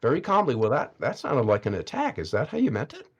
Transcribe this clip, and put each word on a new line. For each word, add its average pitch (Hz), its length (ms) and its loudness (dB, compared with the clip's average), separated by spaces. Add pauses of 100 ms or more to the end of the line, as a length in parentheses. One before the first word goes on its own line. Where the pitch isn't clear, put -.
Very 135 180 2
calmly, 190 360 2
Well, 110 140 2
that, - 280 -2
that 165 200 -2
sounded 123 280 0
like 104 180 2
an 101 100 0
attack. 247 440 -4
Is - 140 -6
that 107 160 0
how 220 100 -6
you 254 140 2
meant 113 220 -4
it? - 120 -18 (140)